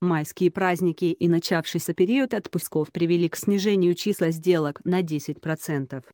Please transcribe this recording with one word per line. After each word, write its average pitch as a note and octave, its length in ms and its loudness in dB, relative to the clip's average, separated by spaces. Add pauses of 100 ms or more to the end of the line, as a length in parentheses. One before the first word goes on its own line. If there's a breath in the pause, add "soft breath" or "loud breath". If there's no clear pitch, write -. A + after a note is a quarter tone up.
майские E3+ 500 0
праздники F3+ 560 0
и E3+ 220 0
начавшийся E3+ 640 0
период A#3+ 420 2
отпусков E3 560 -4
привели E3+ 380 0
к - 80 -6
снижению F#3+ 580 2
числа F#3 360 0
сделок D#3+ 540 0
на F3+ 180 0
десять D3+ 380 -6
процентов, C#3+ 720 -4